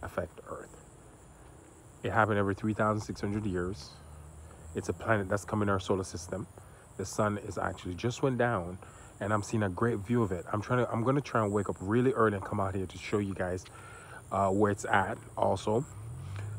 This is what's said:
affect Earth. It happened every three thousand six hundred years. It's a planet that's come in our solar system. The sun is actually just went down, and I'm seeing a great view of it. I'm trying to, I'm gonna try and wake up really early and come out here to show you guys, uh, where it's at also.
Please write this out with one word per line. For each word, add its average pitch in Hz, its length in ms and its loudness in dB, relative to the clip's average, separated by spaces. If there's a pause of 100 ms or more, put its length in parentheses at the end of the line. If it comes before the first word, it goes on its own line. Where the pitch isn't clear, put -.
affect - 460 -6
Earth. - 360 -12 (1200)
It - 80 -2
happened 107 260 6
every 98 160 2
three 107 200 0
thousand 107 280 2
six - 180 -8
hundred 104 260 -2
years. 90 440 -2 (840)
It's - 120 -4
a 98 60 2
planet 104 340 2
that's 101 160 0
come 104 200 0
in 101 40 2
our 98 120 4
solar 95 240 0
system. 95 420 -8 (520)
The 95 80 -4
sun 104 340 0
is 101 180 -8
actually 90 380 -4
just 117 260 -2
went 131 160 2
down, 95 400 0 (420)
and 104 140 0
I'm 104 80 4
seeing 107 220 0
a 98 60 2
great 113 280 2
view 117 240 2
of 95 100 2
it. 87 220 -4
I'm 107 80 0
trying 123 240 2
to, - 60 -2
I'm 113 120 0
gonna 135 180 2
try 113 220 2
and 104 80 2
wake 101 180 2
up 92 120 -2
really 123 320 4
early 110 240 4
and 92 80 -6
come - 140 -2
out 95 160 0
here 95 100 0
to 92 140 -8
show - 180 0
you 98 160 0
guys, 92 320 -2 (640)
uh, 98 200 4
where 101 200 6
it's 101 140 -2
at 107 320 2 (180)
also. 104 480 2 (760)